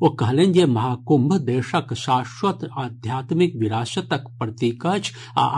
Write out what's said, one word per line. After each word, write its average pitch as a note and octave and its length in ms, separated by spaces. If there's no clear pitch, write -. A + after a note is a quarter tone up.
ओ E3 80
कहलनि D3 440
जे F3+ 140
महाकुंभ B2+ 720
देशक B2+ 540
शाश्वत B2+ 840
आध्यात्मिक C3 760
विरासतक A2+ 760
प्रतीक A#2 460
अछि F#3+ 280
आ C3 80